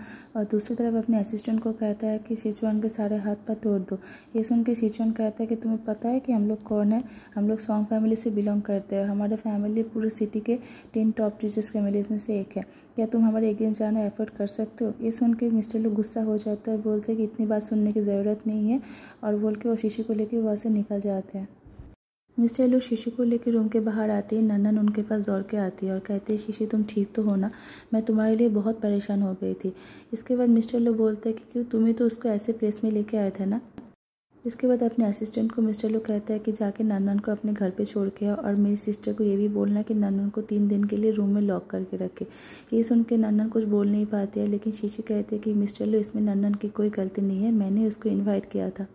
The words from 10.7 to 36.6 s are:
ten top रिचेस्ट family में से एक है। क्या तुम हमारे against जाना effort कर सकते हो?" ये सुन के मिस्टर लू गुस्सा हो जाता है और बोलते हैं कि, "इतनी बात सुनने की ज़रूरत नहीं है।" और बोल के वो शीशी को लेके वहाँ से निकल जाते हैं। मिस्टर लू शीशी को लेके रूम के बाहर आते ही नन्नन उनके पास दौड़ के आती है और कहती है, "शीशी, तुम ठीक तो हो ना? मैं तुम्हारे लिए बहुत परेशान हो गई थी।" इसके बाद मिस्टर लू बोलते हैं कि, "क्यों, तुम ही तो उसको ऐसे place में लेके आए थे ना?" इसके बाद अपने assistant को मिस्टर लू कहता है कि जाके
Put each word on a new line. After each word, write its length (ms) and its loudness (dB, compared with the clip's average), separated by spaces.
ten 180 2
top 320 -2
रिचेस्ट 280 -2
family 300 0
में 60 -2
से 220 -2
एक 180 -8
है। 80 -4
क्या 100 0
तुम 180 4
हमारे 300 4
against 260 0
जाना 200 0
effort 300 -2
कर 180 -4
सकते 380 -4
हो?" 160 -2
ये 100 0
सुन 220 2
के 160 0
मिस्टर 300 0
लू 100 2
गुस्सा 340 0
हो 140 2
जाता 340 -4
है 60 0
और 60 -6
बोलते 280 0
हैं 60 0
कि, 60 0
"इतनी 220 -2
बात 180 0
सुनने 280 0
की 100 0
ज़रूरत 460 0
नहीं 220 0
है।" 120 2
और 120 0
बोल 200 0
के 140 -2
वो 60 2
शीशी 280 -2
को 100 -2
लेके 240 -2
वहाँ 180 0
से 140 -2
निकल 300 0
जाते 380 -4
हैं। 120 -8
मिस्टर 280 4
लू 120 6
शीशी 320 -2
को 120 -2
लेके 280 2
रूम 160 4
के 120 0
बाहर 300 0
आते 260 0
ही 60 2
नन्नन 380 4
उनके 220 2
पास 240 -2
दौड़ 180 0
के 140 -6
आती 280 -2
है 80 0
और 60 -2
कहती 340 -4
है, 40 2
"शीशी, 280 -4
तुम 180 2
ठीक 320 -2
तो 80 2
हो 120 2
ना? 160 0
मैं 100 2
तुम्हारे 320 4
लिए 140 4
बहुत 320 0
परेशान 400 0
हो 200 0
गई 120 -2
थी।" 200 -6
इसके 220 -2
बाद 140 4
मिस्टर 300 4
लू 140 4
बोलते 360 0
हैं 80 -2
कि, 140 -18
"क्यों, 120 -2
तुम 220 2
ही 80 6
तो 120 2
उसको 240 0
ऐसे 240 0
place 300 -2
में 80 2
लेके 260 0
आए 220 2
थे 60 -2
ना?" 160 0
इसके 220 -2
बाद 160 4
अपने 220 2
assistant 460 0
को 100 -2
मिस्टर 280 0
लू 100 0
कहता 340 -2
है 60 -2
कि 120 -2
जाके 320 -2